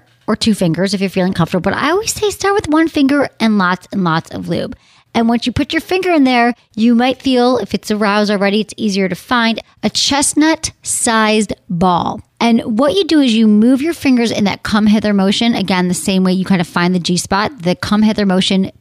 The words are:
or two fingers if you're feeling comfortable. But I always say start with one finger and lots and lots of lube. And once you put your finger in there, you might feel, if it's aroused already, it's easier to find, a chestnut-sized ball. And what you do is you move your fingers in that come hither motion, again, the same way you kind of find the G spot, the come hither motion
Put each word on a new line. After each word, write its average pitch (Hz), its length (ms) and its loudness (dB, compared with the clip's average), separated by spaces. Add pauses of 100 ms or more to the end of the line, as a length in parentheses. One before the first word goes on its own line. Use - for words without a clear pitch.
(260)
or 220 100 -2
two 226 180 0
fingers 185 380 -2
if 196 80 -2
you're 196 80 -2
feeling 185 240 -2
comfortable. 180 380 -2
But 196 80 -4
I 277 120 -2
always 415 220 -2
say - 160 -4
start 403 260 -2
with 403 140 -2
one 311 200 2
finger 285 420 0 (100)
and 220 160 2
lots 185 360 0
and 196 120 -2
lots 165 260 -2
of 180 180 -8
lube. - 280 -6 (380)
And 233 120 2
once 233 200 0
you 240 60 -2
put - 200 -2
your 320 80 -2
finger 370 320 -2
in 302 120 4
there, 247 280 2 (240)
you 233 180 2
might 254 280 0
feel, 254 340 2
if 202 160 -6
it's - 180 -4
aroused 208 400 0
already, 196 300 0
it's - 160 -6
easier 196 320 -2
to 180 60 -6
find, 226 440 -2 (240)
a 220 60 0
chestnut-sized 226 1700 0 (160)
ball. 180 500 0 (200)
And 226 380 0
what 285 160 2
you 392 100 2
do 320 140 2
is 262 160 4
you 220 140 4
move 233 340 4
your 330 120 -2
fingers 240 360 2
in 214 140 -2
that - 180 -4
come 214 240 0
hither 214 260 2
motion, 202 420 0
again, 180 340 -2
the 180 60 -2
same 190 280 0
way 185 120 2
you 185 100 -2
kind 185 160 0
of - 80 -6
find 180 260 0
the 180 60 0
G 175 160 -2
spot, 208 460 -4
the 180 120 0
come 208 280 -2
hither 214 240 2
motion 190 440 0 (100)